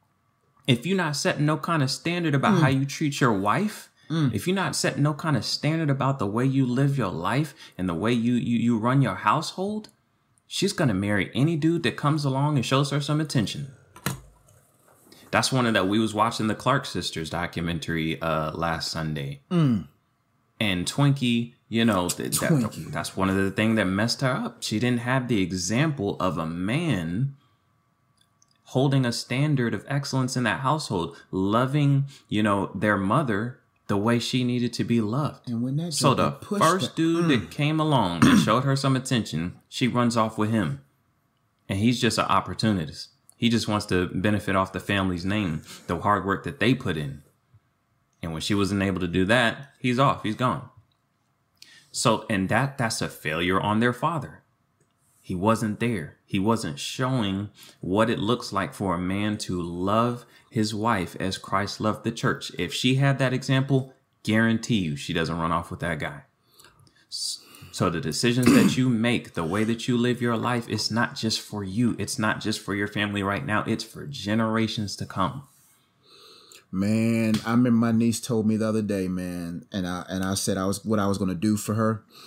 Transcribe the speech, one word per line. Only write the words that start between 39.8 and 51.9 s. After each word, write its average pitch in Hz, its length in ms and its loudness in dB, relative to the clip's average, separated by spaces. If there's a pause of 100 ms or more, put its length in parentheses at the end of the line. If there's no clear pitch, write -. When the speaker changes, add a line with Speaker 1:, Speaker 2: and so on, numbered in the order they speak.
Speaker 1:
runs 117 280 2
off 110 220 0
with 107 140 2
him. 92 300 0 (880)
And 98 100 0
he's 117 200 4
just 117 180 2
an 87 80 2
opportunist. 95 840 -2 (260)
He 117 140 2
just 113 180 2
wants 104 200 0
to 90 260 2
benefit 98 420 0
off 95 160 2
the 92 80 -6
family's 95 460 -2
name, 95 380 -2 (240)
the 87 120 -2
hard 101 260 2
work 98 180 0
that - 160 -8
they 123 160 4
put 98 200 -4
in. 73 280 -8 (1000)
And 82 120 -6
when 80 80 -6
she 107 120 -2
wasn't 101 300 0
able 95 180 0
to 92 60 -2
do 90 180 2
that, 113 540 0
he's 123 200 0
off, 135 240 2
he's 107 120 -4
gone. 117 340 -2 (1200)